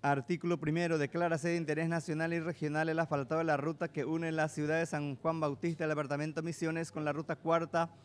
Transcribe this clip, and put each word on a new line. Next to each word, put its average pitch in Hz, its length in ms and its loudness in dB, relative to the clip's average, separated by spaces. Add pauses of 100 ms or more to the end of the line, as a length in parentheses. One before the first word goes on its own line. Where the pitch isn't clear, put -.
Artículo 165 540 2
primero, 160 380 2
declárase 165 500 0
de 170 80 2
interés 160 320 0
nacional 165 460 0
y 170 80 0
regional 156 480 0
el 160 100 2
asfaltado 156 400 0
de 165 60 2
la 156 100 4
ruta 151 320 -2
que 147 160 -4
une 160 300 -2
la 156 160 2
ciudad 151 300 0
de 165 60 2
San 147 300 -4
Juan 165 240 -2
Bautista, 156 460 -2
el 156 60 0
departamento 147 520 -2
Misiones, 165 480 -2
con 151 140 -4
la 147 80 0
ruta 151 240 -4
cuarta, 165 520 2 (160)